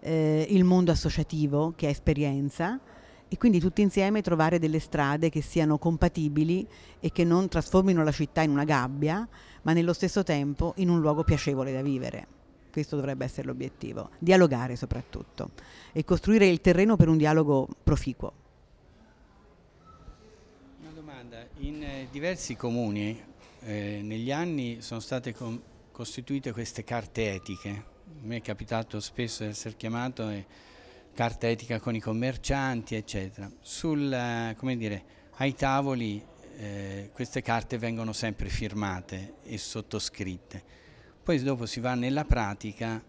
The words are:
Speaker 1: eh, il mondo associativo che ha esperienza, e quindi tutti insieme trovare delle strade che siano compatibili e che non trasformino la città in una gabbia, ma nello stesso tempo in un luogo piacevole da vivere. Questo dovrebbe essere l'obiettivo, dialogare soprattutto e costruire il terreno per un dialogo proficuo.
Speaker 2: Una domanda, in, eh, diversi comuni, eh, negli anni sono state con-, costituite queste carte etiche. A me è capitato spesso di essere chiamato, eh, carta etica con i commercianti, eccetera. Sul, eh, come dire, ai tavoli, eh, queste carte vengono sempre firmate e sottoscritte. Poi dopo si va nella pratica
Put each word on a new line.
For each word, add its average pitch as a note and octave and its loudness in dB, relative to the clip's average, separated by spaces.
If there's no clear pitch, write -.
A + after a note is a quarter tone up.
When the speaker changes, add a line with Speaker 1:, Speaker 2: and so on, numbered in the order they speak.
Speaker 1:
eh, D#3 2
il F#3+ 8
mondo F3+ 6
associativo D3+ 0
che D#3+ -4
ha C#3+ 2
esperienza, C#3+ 0
e - -6
quindi G#3+ 6
tutti F3+ 2
insieme G3+ 2
trovare E3 4
delle D#3 2
strade D3+ 0
che D#3 -2
siano D3+ 2
compatibili E3 2
e D#3+ -2
che F3 2
non F3 4
trasformino F3+ 4
la D3+ 2
città D#3 0
in D#3 2
una C#3+ 2
gabbia, D3+ 0
ma D#3+ 2
nello E3+ 4
stesso F#3+ 0
tempo D3 0
in F#3 2
un E3+ 6
luogo D3+ 2
piacevole C#3 0
da C3 -2
vivere. B2+ -4
Questo D3+ -4
dovrebbe C3+ -2
essere C3+ -8
l'obiettivo, B2+ -8
dialogare C#3 6
soprattutto - -8
e D#3 -2
costruire G3 6
il F3 4
terreno F#3+ 6
per D#3 6
un D#3+ 6
dialogo D3+ 4
proficuo. C#3 0
Speaker 2:
Una D#3 -20
domanda, B2 -16
in, D3 -6
eh, C3+ -8
diversi D3+ -4
comuni, A2+ -2
eh, G#2 -6
negli A2 -6
anni C#3 -4
sono A2+ -8
state B2 -6
con-, A#2 -8
costituite B2+ -8
queste A2 -8
carte A2+ -4
etiche. F#2+ -10
A A#2 -14
me A#2 -8
è A2 -8
capitato A2 -6
spesso A2+ -6
di G#2+ -6
essere A2+ -10
chiamato, A#2 -6
eh, G2+ -8
carta A#2 -2
etica A2+ -2
con A#2 -4
i A2 -2
commercianti, B2+ -2
eccetera. G2+ -8
Sul, D3 -2
eh, A#2 -2
come C3 -2
dire, G#2+ -4
ai C3+ 0
tavoli, C3+ -2
eh, G2+ -10
queste B2+ -6
carte A#2 -2
vengono A2+ -4
sempre G#2 -4
firmate G2 -6
e - -12
sottoscritte. G2 -8
Poi D3+ 2
dopo C3 -2
si A2+ -6
va B2+ -2
nella C3 -2
pratica A2+ -2